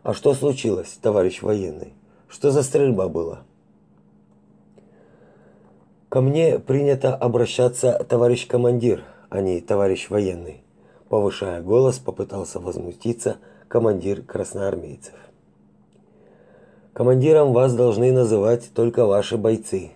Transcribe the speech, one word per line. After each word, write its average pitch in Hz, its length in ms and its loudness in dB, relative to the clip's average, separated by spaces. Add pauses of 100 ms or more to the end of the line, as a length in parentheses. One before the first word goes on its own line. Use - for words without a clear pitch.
А 117 120 -4
что 139 200 2
случилось, 131 680 -4
товарищ 98 440 0
военный? 92 500 -6 (340)
Что - 220 -2
за 139 140 2
стрельба 127 440 0
была?» 85 360 -8 (2750)
«Ко 131 120 2
мне 143 360 2
принято 135 580 0
обращаться, 120 960 0
товарищ 120 380 2
командир, 120 560 0 (260)
а 101 120 -4
не 92 200 -2
товарищ 98 480 -2
военный», 87 540 -4 (440)
повышая 98 540 -2
голос, 123 380 2
попытался - 600 -8
возмутиться 90 760 -6 (300)
командир 101 560 -2
красноармейцев. 87 880 -8 (1800)
«Командиром 131 600 4
вас 123 220 4
должны 120 360 2
называть 117 600 2
только 117 320 2
ваши 104 320 0
бойцы», 107 580 -2